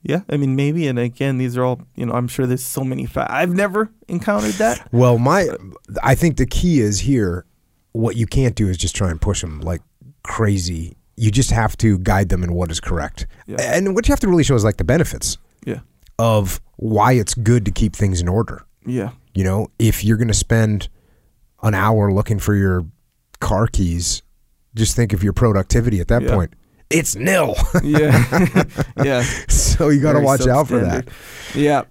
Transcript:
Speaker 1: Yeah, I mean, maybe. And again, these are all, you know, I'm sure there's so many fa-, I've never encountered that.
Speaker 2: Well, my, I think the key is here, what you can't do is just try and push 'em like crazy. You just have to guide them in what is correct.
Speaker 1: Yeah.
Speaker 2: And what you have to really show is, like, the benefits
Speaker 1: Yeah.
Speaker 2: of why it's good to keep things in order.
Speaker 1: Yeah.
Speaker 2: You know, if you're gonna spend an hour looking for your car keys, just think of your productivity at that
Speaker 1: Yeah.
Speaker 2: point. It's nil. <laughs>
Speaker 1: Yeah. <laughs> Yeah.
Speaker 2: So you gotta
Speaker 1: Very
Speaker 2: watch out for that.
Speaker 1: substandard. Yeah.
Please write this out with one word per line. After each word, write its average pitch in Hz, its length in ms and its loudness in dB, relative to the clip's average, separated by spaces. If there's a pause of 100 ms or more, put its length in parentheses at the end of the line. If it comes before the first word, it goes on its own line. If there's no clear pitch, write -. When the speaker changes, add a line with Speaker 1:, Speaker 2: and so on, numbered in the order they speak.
Speaker 1:
Yeah, 165 160 -2 (100)
I 147 60 -2
mean, 135 220 0
maybe. 151 280 0
And 127 140 -2
again, 127 380 -2
these 127 180 -4
are 127 80 0
all, 127 160 -2 (160)
you 123 100 -6
know, 117 60 -4
I'm 120 160 -2
sure 131 180 -2
there's 127 200 -2
so - 180 -6
many 131 220 -6
fa-, 127 260 -4
I've 175 220 0
never 202 360 0 (200)
encountered 208 460 -2
that. 220 360 -2
Speaker 2:
Well, 123 260 4
my, 151 300 2 (560)
I 127 100 4
think 160 220 2
the 131 100 0
key 156 360 2
is 104 180 0
here, 101 460 0 (480)
what 113 240 -2
you 113 100 0
can't 131 260 0
do 104 140 0
is 90 80 0
just - 220 -6
try 95 120 0
and 82 120 -6
push 95 240 -2
'em 76 160 -12
like 82 180 -6 (440)
crazy. 90 760 -4 (180)
You 110 160 0
just 117 200 0
have 110 260 0
to 107 220 2
guide 98 300 0
them 90 140 0
in 87 100 -4
what 87 180 -2
is - 100 -6
correct. - 440 -6 (220)
Speaker 1:
Yeah. - 140 -10
Speaker 2:
And 185 340 0
what 190 120 0
you - 40 4
have 285 100 2
to 214 60 0
really 175 160 4
show 131 120 2
is, 107 100 4
like, 107 120 2
the 92 60 -2
benefits - 540 0 (280)
Speaker 1:
Yeah. 117 140 -6 (400)
Speaker 2:
of 110 400 0 (160)
why 110 380 2
it's 113 200 0
good 117 320 2
to 98 60 0
keep - 240 0
things 95 240 0
in 87 80 0
order. 104 380 -2 (200)
Speaker 1:
Yeah. 120 260 -4 (220)
Speaker 2:
You 92 120 0
know, 95 220 0 (120)
if 113 240 2
you're 107 140 2
gonna 113 160 0
spend 107 560 0 (760)
an 110 100 2
hour 101 380 2
looking 101 280 0
for 104 160 0
your 95 300 2 (540)
car 110 280 0
keys, 87 540 -2 (540)
just 110 200 0
think 117 180 0
of 104 100 -2
your 101 100 0
productivity 110 680 2
at - 80 -6
that 120 140 2
Speaker 1:
Yeah. 110 100 0
Speaker 2:
point. 92 200 0 (360)
It's 156 260 -2
nil. 147 400 0 (140)
<laughs> 170 140 2
Speaker 1:
Yeah. 151 800 2 (200)
<laughs> - 200 -4
Yeah. 131 200 2 (240)
Speaker 2:
So - 420 2
you 143 120 4
gotta 151 180 2
Speaker 1:
Very 143 60 2
Speaker 2:
watch 135 220 2
out 139 200 4
for 123 120 0
that. 123 260 -2
Speaker 1:
substandard. - 40 -20 (460)
Yeah. 143 360 2